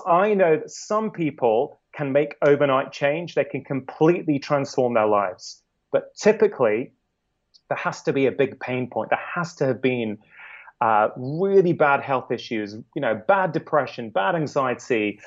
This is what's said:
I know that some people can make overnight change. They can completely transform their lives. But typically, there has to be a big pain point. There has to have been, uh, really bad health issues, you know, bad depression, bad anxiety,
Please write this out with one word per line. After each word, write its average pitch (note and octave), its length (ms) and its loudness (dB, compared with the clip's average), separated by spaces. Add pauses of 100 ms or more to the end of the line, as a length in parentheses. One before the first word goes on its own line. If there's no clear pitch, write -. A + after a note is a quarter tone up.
I F#3+ 280 4
know E3+ 220 4
that D3+ 140 -6
some G#3+ 400 -4
people C3 680 0 (140)
can C#3 200 -6
make D3+ 300 0
overnight C#3 500 2
change. D#3 420 -4
They C#3 100 2
can C3+ 180 -10
completely D#3 760 0
transform C3+ 560 -2
their A2 120 4
lives. G2+ 560 -2 (300)
But - 240 -2
typically, F#3+ 760 2 (760)
there C#3 100 -4
has - 260 -6
to D#3 80 0
be C3+ 140 2
a A2+ 60 2
big C3+ 260 -2
pain B2+ 300 -6
point. - 220 -6
There - 80 0 (160)
has F3 220 -6
to C#3+ 100 -2
have B2+ 160 -2
been, A#2+ 360 -2 (600)
uh, A2 360 4
really F3 560 2
bad C#3+ 280 4
health C3 300 -4
issues, G#2+ 440 -6 (200)
you D3+ 80 -6
know, A2 240 -2
bad F#3+ 260 2
depression, B2+ 580 -4
bad F#3+ 240 -2
anxiety, B2 920 -2